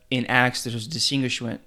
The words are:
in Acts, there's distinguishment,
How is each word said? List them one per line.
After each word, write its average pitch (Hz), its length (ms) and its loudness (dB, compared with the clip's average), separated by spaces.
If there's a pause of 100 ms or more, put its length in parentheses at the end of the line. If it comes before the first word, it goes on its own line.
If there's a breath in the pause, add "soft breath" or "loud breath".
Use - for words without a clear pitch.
in 127 160 0
Acts, 123 380 4
there's 113 240 -6
distinguishment, 123 800 -2